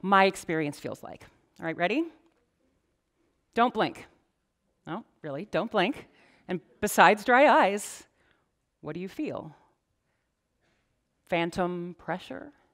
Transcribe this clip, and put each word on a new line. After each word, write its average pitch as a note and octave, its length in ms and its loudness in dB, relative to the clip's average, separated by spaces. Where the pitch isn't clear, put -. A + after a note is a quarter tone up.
my G3 240 6
experience D#3+ 520 -2
feels - 240 -10
like. - 240 -16
All E3+ 60 -12
right, E3 100 -6
ready? G#3 280 0
Don't A#3 200 2
blink. - 340 -4
No, F3 200 -10
really, D#3 300 -10
don't F3 200 -2
blink. G#3+ 360 -2
And F3+ 100 -4
besides G#3 420 6
dry C4 240 6
eyes, G#3+ 560 2
what D3+ 120 -10
do E3+ 60 -10
you F#3 80 -10
feel? E3 480 -10
Phantom F3 680 -4
pressure? - 540 -10